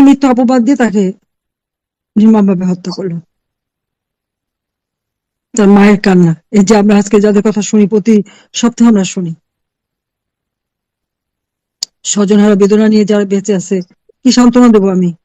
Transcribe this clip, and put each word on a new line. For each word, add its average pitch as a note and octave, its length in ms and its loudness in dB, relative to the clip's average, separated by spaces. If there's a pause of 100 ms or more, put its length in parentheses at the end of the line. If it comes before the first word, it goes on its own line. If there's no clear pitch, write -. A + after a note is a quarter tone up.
মিথ্যা C#4 260 2
অপবাদ B3+ 320 0
দিয়ে C#4 180 0
তাকে G3+ 200 -2 (1120)
নির্মমভাবে G#3 560 2
হত্যা F3+ 260 -10
করলো। F#3 200 -10 (2250)
তার G3+ 220 0
মায়ের G3+ 300 4
কান্না, F3+ 280 2 (240)
এই G3+ 100 2
যে A3+ 140 2
আমরা G#3 200 0
আজকে G#3 240 -2
যাদের G#3 220 0
কথা G#3+ 220 -4
শুনি, G#3+ 220 0
প্রতি A3 240 0 (440)
সপ্তাহে A#3 320 0
আমরা G3 220 0
শুনি, F3 180 -8 (2750)
স্বজনহারা G#3 500 2
বেদনা G#3+ 300 2
নিয়ে G#3+ 200 2
যারা G#3 200 -2
বেঁচে G3 280 -4
আছে, F#3 180 -6 (440)
কি C4 160 0
সান্ত্বনা B3 380 4
দেবো G3 200 0
আমি? F3+ 140 -2 (160)